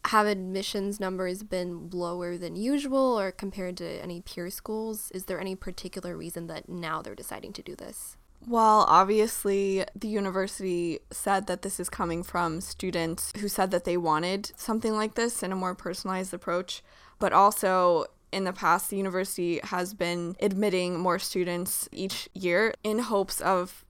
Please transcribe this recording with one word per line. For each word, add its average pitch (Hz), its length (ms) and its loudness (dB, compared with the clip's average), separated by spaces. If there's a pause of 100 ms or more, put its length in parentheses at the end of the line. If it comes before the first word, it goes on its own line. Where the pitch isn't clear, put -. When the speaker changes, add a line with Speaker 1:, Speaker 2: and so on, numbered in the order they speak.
Speaker 1:
Have 214 200 4
admissions 196 720 -2
numbers 185 440 -2
been 180 480 -6
lower 175 440 -4
than 170 200 -8
usual 262 640 2
or 190 120 0
compared 185 460 -6
to 170 80 -8
any 175 360 -8
peer 180 280 -8
schools? 220 640 -8
Is 190 140 -8
there 175 140 -4
any 190 160 -6
particular 180 640 -10
reason 170 300 -10
that 160 200 -12
now 160 360 -6
they're 104 100 -10
deciding - 400 -12
to - 80 -12
do - 140 -12
this? - 420 -14 (300)
Speaker 2:
Well, 220 400 8
obviously, 196 1040 4
the - 140 -8
university 190 920 -2 (140)
said 196 340 0
that 180 160 -4
this 196 180 -6
is 180 100 -4
coming 170 340 -2
from 170 360 -2
students 175 800 -4
who 208 80 -2
said 190 220 0
that 175 140 2
they 175 140 0
wanted 170 580 0
something 220 380 0
like 214 200 0
this 233 300 0
in 185 80 -4
a 190 40 -2
more 185 200 -2
personalized 190 580 -6
approach. 180 480 -4 (380)
But 196 140 2
also, 185 720 6 (260)
in 190 140 0
the 185 80 -2
past, 180 360 2
the 202 60 -4
university 185 680 0
has 180 280 -4
been 175 460 -2
admitting 185 580 2
more 180 220 2
students 175 720 -2
each - 420 -6
year 185 480 2
in 214 180 0
hopes 208 420 0
of 185 480 0